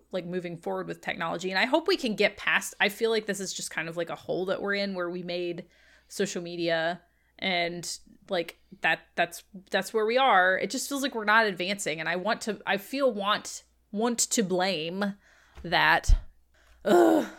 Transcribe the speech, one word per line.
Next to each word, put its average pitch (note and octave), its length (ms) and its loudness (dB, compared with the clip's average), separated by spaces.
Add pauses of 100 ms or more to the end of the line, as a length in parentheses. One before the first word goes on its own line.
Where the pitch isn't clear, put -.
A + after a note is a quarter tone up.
(100)
like, F#3 140 -4
moving F3 320 -6
forward F#3 320 -6
with E3 140 -12
technology. E3+ 480 -4
And F#3+ 80 -2
I G#3+ 80 2
hope D#4 200 0
we F#4 120 2
can G#3+ 160 -2
get G3 240 2
past, F#3 420 0
I G3 80 4
feel A3+ 220 -2
like A3 160 -2
this G3 140 -4
is F#3 120 -8
just - 180 -8
kind E3 200 -6
of, E3+ 80 -8
like, E3 100 -4
a D3+ 80 -8
hole E3+ 300 -4
that - 160 -2
we're G3+ 140 -2
in G3+ 180 -4
where F3 160 -4
we F3+ 120 -6
made F3 440 -6 (420)
social F#3+ 320 -4
media E3+ 600 -2 (360)
and, F3 480 -2 (440)
like, E3+ 280 -2 (220)
that, E3 200 2 (160)
that's, F3 280 -2 (260)
that's F#3+ 220 -2
where A3 140 0
we A#3 100 2
are. F#3+ 400 6
It F#3+ 140 -2
just B3 180 -6
feels C#4 140 -4
like C4+ 120 -2
we're A3 120 -6
not G#3+ 200 6
advancing. F3+ 540 -4
And D#3+ 80 -4
I F3 80 0
want F3+ 260 -2
to, G#3 240 -6
I G3 120 2
feel C4 340 0
want, G3+ 520 -4 (280)
want A3+ 280 0
to - 220 0
blame F#3 720 -2 (480)
that. E3 520 6 (720)
Ugh. E4 400 6 (120)